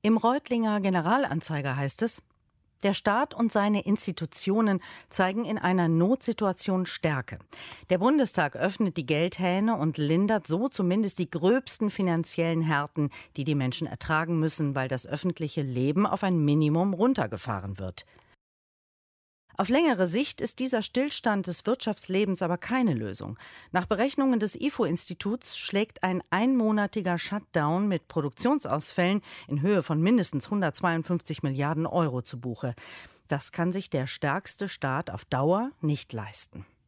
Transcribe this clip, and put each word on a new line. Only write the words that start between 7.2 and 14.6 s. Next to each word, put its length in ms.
Der 80
Bundestag 580
öffnet 400
die 100
Geldhähne 720
und 220
lindert 500
so 200
zumindest 520
die 100
gröbsten 600
finanziellen 720
Härten, 480
die 80
die 100
Menschen 320
ertragen 540
müssen, 340